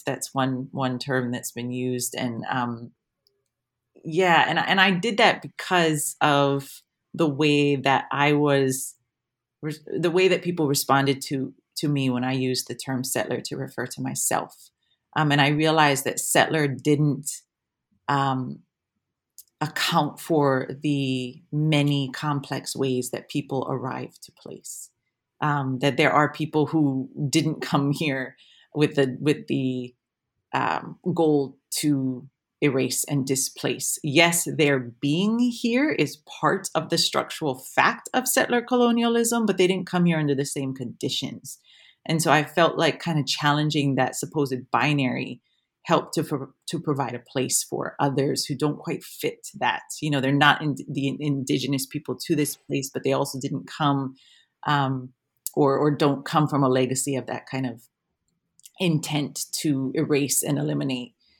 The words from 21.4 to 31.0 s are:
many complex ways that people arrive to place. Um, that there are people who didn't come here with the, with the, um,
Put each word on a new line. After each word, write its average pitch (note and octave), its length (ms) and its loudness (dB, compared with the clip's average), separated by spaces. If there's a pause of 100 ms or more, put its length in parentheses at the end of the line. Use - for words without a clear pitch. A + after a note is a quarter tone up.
many C#3+ 600 2
complex C#3+ 600 -6
ways B2+ 340 -2
that - 200 -10
people C#3 400 -4
arrive B2+ 520 -8
to - 100 -20
place. - 600 -18 (500)
Um, C#3 380 -2
that C3+ 180 2
there D3+ 140 4
are D3 200 4
people D3+ 360 -2
who C#3 420 0 (200)
didn't D#3 320 0
come C#3+ 300 0
here C3+ 440 -4 (380)
with D3 220 2
the, C3 240 2
with C#3+ 280 0
the, B2+ 460 -2 (600)
um, B2+ 440 -4 (160)